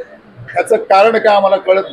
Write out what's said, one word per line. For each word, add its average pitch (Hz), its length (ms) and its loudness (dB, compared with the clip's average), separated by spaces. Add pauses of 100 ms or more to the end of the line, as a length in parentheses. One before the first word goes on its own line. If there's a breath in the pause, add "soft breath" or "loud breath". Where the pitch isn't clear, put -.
(560)
याचं 233 200 0
कारण 214 420 2
काय 214 160 2
आम्हाला 196 220 2
कळत 190 360 -2